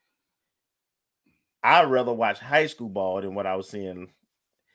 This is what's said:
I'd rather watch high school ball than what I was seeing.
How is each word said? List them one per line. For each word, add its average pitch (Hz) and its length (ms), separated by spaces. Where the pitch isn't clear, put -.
I'd 151 260
rather 127 240
watch 113 260
high 143 280
school 120 220
ball 95 320
than 95 140
what 98 100
I 95 100
was 95 140
seeing. 92 420